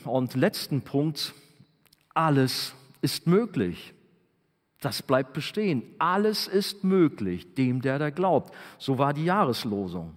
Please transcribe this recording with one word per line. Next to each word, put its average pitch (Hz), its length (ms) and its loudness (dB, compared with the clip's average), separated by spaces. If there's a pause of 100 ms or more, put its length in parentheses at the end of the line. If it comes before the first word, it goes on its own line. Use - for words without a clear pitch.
und 127 300 -2
letzten - 480 0
Punkt. 151 520 -2 (800)
Alles 139 640 2 (260)
ist - 260 -4
möglich. 165 680 0 (840)
Das 107 200 -4
bleibt 135 320 0
bestehen. 156 500 -2 (160)
Alles 202 480 0
ist - 380 -2
möglich, 135 680 0
dem, 127 260 0
der 131 180 0
da 147 120 -2
glaubt. 160 440 0 (220)
So 135 220 -2
war 139 160 2
die 151 100 -4
Jahreslosung. 104 920 0